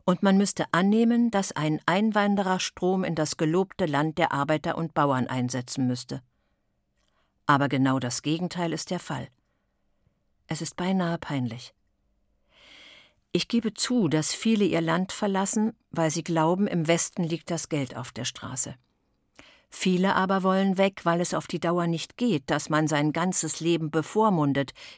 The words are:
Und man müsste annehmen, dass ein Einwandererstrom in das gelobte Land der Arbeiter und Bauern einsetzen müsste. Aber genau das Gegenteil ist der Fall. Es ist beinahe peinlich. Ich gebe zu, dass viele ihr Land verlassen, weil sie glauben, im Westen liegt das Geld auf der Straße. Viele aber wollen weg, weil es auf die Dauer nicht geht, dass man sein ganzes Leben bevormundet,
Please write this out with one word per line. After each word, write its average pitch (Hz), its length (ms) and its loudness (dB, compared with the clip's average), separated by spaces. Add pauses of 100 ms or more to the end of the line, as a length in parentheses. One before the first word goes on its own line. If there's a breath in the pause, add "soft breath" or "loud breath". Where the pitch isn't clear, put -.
Und 180 180 2
man 196 160 4
müsste 196 320 0
annehmen, 226 640 2
dass 196 200 -2
ein 151 340 -2
Einwandererstrom 190 1160 0
in 165 140 -2
das 156 200 -2
gelobte 180 500 0
Land 151 320 0
der 170 140 0
Arbeiter 151 460 -2
und 165 160 -4
Bauern 139 320 2
einsetzen 127 600 -2
müsste. 127 360 -4 (1200)
Aber 139 220 4
genau 135 300 2
das 123 240 -4
Gegenteil 170 500 -4
ist - 180 -8
der 175 100 -4
Fall. 131 280 -8 (1200)
Es 160 160 -6
ist - 140 -6
beinahe 180 420 0
peinlich. 123 560 -6 (1600 loud breath)
Ich 175 160 -2
gebe 226 260 0
zu, 233 340 2
dass 156 240 0
viele 220 320 2
ihr 165 160 2
Land 165 320 0
verlassen, 208 640 0 (160)
weil 160 200 0
sie 160 120 -4
glauben, 170 460 2
im 165 180 0
Westen 170 380 0
liegt 160 260 -6
das 165 180 -4
Geld 139 280 -4
auf - 160 -10
der 120 120 -8
Straße. - 520 -8 (920 loud breath)
Viele 185 460 2
aber 190 300 0
wollen 190 340 2
weg, 196 260 0
weil 170 160 2
es 175 140 -2
auf 151 140 -4
die 175 100 -6
Dauer 170 300 0
nicht - 280 -4
geht, 214 320 0
dass 147 220 -2
man 156 160 2
sein 151 260 2
ganzes 170 480 -2
Leben 160 300 0
bevormundet, 151 800 2 (260 loud breath)